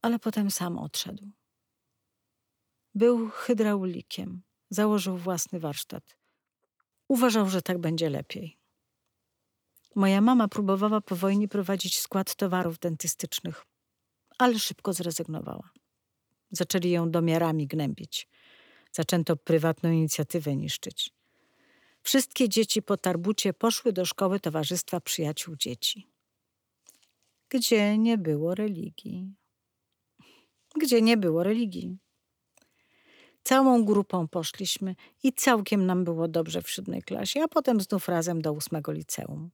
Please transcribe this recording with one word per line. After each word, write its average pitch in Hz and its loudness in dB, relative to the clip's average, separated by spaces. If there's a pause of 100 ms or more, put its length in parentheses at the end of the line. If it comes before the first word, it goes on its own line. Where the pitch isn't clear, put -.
ale 233 2
potem 214 -2
sam 175 -4
odszedł. 196 -8 (1600)
Był 226 4
hydraulikiem. 202 -2 (280)
Założył 196 0
własny 175 -4
warsztat. - -10 (920)
Uważał, 233 4
że 185 0
tak 180 -2
będzie 165 0
lepiej. 143 -8 (1400)
Moja 196 2
mama 233 6
próbowała 208 0
po 190 -6
wojnie 196 2
prowadzić 190 -4
skład - -4
towarów 180 -2
dentystycznych, - -6 (760)
ale 247 4
szybko - -4
zrezygnowała. 165 -6 (800)
Zaczęli 180 0
ją 170 2
domiarami 165 2
gnębić. 139 -6 (640)
Zaczęto 165 0
prywatną 165 2
inicjatywę 156 0
niszczyć. - -8 (880)
Wszystkie - 2
dzieci 214 2
po 202 -2
tarbucie 185 0
poszły 226 0
do 185 0
szkoły 196 0
Towarzystwa 160 -4
Przyjaciół 156 -6
Dzieci. - -6 (1400)
Gdzie 214 4
nie 226 4
było 160 0
religii. 190 -8 (1500)
Gdzie 247 4
nie 226 6
było 170 2
religii. 185 -2 (1400)
Całą 254 6
grupą 196 2
poszliśmy 185 -6 (260)
i 262 2
całkiem 208 2
nam 180 2
było 165 -2
dobrze 165 -2
w - -10
siódmej 190 -6
klasie, 202 -4
a 320 0
potem 254 2
znów 185 -4
razem 170 -2
do 156 -2
ósmego 151 -6
liceum. 156 -10